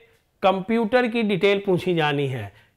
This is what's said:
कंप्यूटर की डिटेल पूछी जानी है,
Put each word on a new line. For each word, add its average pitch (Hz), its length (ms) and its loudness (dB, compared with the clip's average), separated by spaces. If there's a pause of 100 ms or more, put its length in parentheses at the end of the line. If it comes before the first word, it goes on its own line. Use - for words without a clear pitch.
(420)
कंप्यूटर 226 640 2
की 233 160 -2
डिटेल 202 420 2
पूछी 180 280 0
जानी 147 320 0
है, 117 260 -8 (240)